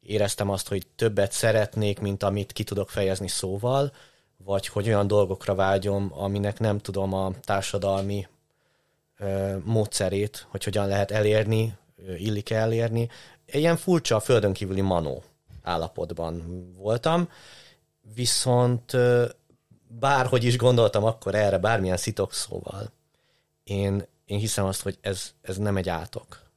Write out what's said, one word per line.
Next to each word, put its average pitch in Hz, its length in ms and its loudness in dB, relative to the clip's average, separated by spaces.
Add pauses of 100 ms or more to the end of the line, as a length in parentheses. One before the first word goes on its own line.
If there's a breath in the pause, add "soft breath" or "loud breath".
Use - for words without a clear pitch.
éreztem 101 500 0
azt, 95 180 -4
hogy 98 180 -4 (100)
többet 113 360 2
szeretnék, 107 680 2
mint 98 220 -2
amit 101 300 -2
ki - 120 -4
tudok 98 260 -4
fejezni 95 380 -2
szóval, 120 640 -2 (520 soft breath)
vagy 98 240 -2
hogy 104 180 -2
olyan 101 200 4
dolgokra 98 480 2
vágyom, 98 600 2
aminek 101 440 -2
nem 104 200 0
tudom 98 360 -4
a 95 160 -2 (140)
társadalmi, 98 840 -2 (920)
ö, 98 460 -4
módszerét, 104 880 -2
hogy - 140 -8
hogyan 101 220 0
lehet 98 240 0
elérni, 107 680 2 (300)
ö, 92 80 -8
illik 101 360 -4
elérni. 113 580 0 (380 loud breath)
Egy - 140 -2
ilyen 165 160 4
furcsa, 165 440 2
földön 104 320 4
kívüli 95 280 -4
manó 85 420 0 (400)
állapotban 82 840 -6 (320)
voltam, 123 520 0 (840 loud breath)
viszont, 123 800 2
ö, 123 320 4 (640)
bárhogy 127 560 2
is 123 120 4
gondoltam 117 480 4
akkor 101 300 -2
erre, 101 240 4
bármilyen 95 380 2
szitokszóval, - 960 -6 (720)
én, 98 420 -2 (180)
én 101 140 -4
hiszem 101 260 -2
azt, 95 180 -2
hogy 98 180 -6
ez, 98 300 -6 (120)
ez 95 140 -8
nem 104 200 0
egy 92 120 -2
átok. - 540 -8 (140)